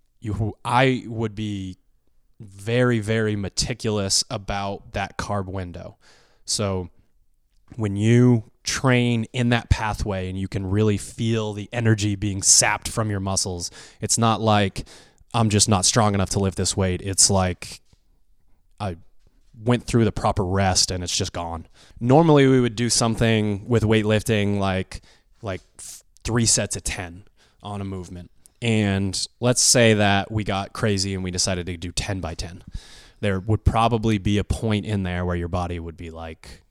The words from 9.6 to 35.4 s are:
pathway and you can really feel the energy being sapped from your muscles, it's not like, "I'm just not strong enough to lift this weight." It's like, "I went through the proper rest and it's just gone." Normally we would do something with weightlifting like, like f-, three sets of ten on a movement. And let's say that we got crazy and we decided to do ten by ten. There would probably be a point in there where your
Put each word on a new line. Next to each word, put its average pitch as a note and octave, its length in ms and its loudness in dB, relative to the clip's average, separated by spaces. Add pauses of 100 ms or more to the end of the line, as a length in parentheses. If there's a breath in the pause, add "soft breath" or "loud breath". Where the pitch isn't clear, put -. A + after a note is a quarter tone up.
pathway G2+ 580 -4
and F#2 100 -6
you F#2+ 100 -4
can G2 180 -6
really G#2 320 2
feel A2+ 540 -4
the G2+ 200 -10
energy G#2+ 440 2
being G2 260 -4
sapped - 460 4
from G#2+ 220 -4
your G2+ 100 -2
muscles, F#2+ 500 -4 (300 loud breath)
it's - 180 -2
not A2+ 220 2
like, G#2 440 2 (480 loud breath)
"I'm A#2 180 2
just G#2 180 4
not G2 160 2
strong G#2 300 4
enough F#2+ 160 0
to - 100 -2
lift F#2+ 160 0
this F#2+ 200 -2
weight." F#2 260 0
It's G2 280 2
like, F#2 500 0 (960)
"I F#2+ 180 -6 (580)
went A#2 300 0
through A#2 200 2
the G2+ 80 2
proper G#2 320 -2
rest F#2 460 2
and F#2 120 -6
it's E2+ 140 -4
just F#2 160 -4
gone." E2 340 -10 (320 soft breath)
Normally C#3+ 480 6
we C3 140 4
would A#2 160 -2
do A#2 140 -2
something A2 760 0
with A2+ 160 2
weightlifting G#2+ 760 2
like, F#2+ 420 -2 (400 soft breath)
like F#2+ 220 -8 (160)
f-, - 240 -18 (220)
three A#2 220 0
sets G#2+ 300 0
of - 80 -12
ten F2+ 400 -10 (380 soft breath)
on G#2 180 -8
a G2 40 -6
movement. F2+ 460 -10 (300)
And G2+ 640 0 (140)
let's B2 200 2
say A2+ 340 6
that G2+ 360 2
we A2 140 -4
got G2 280 -4
crazy G2+ 420 0
and F#2 100 -4
we F#2 80 -4
decided F#2 340 -2
to F2+ 100 -8
do F2 140 -10
ten F#2+ 300 -4
by E2 140 -8
ten. F2+ 280 -12 (580 loud breath)
There F#2+ 200 0
would G#2+ 240 -2
probably A2+ 540 2
be G2+ 200 0
a F#2+ 60 0
point G#2+ 400 -2
in G2+ 200 -2
there F2+ 200 -4
where F2 120 -2
your E2+ 120 -4